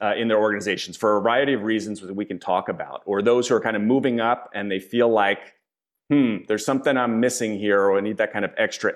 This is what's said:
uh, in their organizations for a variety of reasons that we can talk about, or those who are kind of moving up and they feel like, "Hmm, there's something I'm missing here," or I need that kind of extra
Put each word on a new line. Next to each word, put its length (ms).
uh, 140
in 120
their 100
organizations 580
for 200
a 40
variety 340
of 80
reasons 380
that 140
we 100
can 140
talk 300
about, 380
or 160
those 260
who 60
are 60
kind 160
of 60
moving 380
up 340
and 160
they 100
feel 280
like, 460
"Hmm, 280
there's 180
something 300
I'm 240
missing 380
here," 220
or 160
I 40
need 180
that 140
kind 120
of 140
extra 380